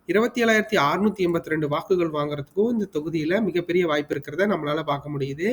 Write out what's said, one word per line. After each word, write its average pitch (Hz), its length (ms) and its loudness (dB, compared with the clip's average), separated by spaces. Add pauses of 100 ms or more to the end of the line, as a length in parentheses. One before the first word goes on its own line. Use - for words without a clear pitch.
இருபத்தி 226 320 2
ஏழாயிரத்தி 220 400 4
அறுநூத்தி 180 440 2
எண்பத்தி 170 280 0
ரெண்டு 156 160 0
வாக்குகள் 165 440 0
வாங்குறதுக்கும் 147 580 -2
இந்த 214 200 -2
தொகுதியில 160 500 -2
மிகப்பெரிய 175 460 0
வாய்ப்பு 151 260 -2
இருக்கிறத 147 360 -2
நம்மளால 156 340 -2
பார்க்க 147 320 -4
முடியுது. 139 380 -2